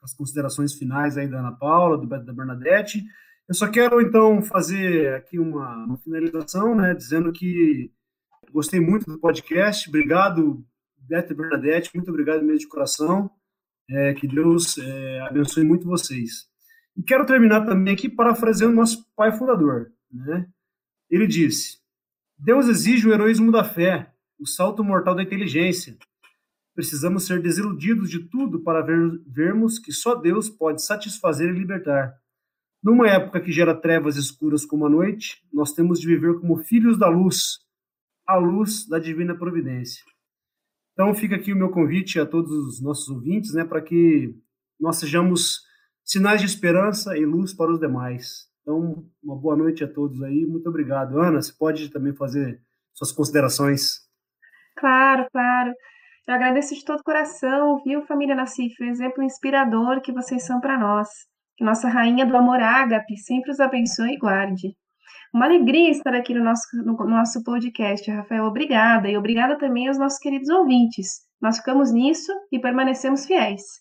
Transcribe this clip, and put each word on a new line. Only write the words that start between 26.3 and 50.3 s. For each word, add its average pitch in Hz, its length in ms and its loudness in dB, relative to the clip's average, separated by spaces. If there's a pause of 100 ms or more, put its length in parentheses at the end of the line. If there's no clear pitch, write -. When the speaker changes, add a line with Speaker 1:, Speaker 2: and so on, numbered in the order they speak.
Speaker 1:
Precisamos 170 500 -4
ser 180 160 -2
desiludidos 175 680 -2
de 170 200 -8
tudo 233 320 -4
para 160 200 0
ver, 160 160 0 (280)
vermos 190 540 0
que - 120 -16
só 240 240 -2
Deus 202 340 -2
pode 156 340 -4
satisfazer 180 680 -4
e 180 80 -4
libertar. 180 560 -4 (720)
Numa 233 240 6
época 185 340 2
que 175 100 -6
gera 165 220 4
trevas 160 420 0
escuras 147 500 -2
como 151 200 -2
a 147 40 2
noite, 190 520 0 (100)
nós 143 220 -2
temos 170 260 2
de 156 60 -8
viver 170 340 2
como 165 180 0
filhos 226 420 2
da 196 100 6
luz, 175 500 2 (680)
a 190 100 4
luz 185 500 0
da 160 120 -2
divina 165 360 -6
providência." 147 680 -8 (880)
Então 202 200 2
fica 208 220 -4
aqui 202 180 -4
o - 20 0
meu 185 140 0
convite 170 500 0
a 151 60 2
todos 165 260 -2
os 135 300 -6
nossos 143 260 -6
ouvintes, 147 460 -6
né, 165 100 -2
para 160 180 -6
que 156 540 2 (440)
nós 156 180 -2
sejamos 175 680 0 (400)
sinais 202 320 2
de 202 80 0
esperança 185 720 0
e 156 80 0
luz 170 280 -2
para 165 180 -2
os 165 80 0
demais. 127 680 -6 (140)
Então, 165 440 -6 (160)
uma 143 140 -12
boa 147 220 -2
noite 160 260 0
a 143 40 -6
todos 139 360 -6
aí, 143 220 -2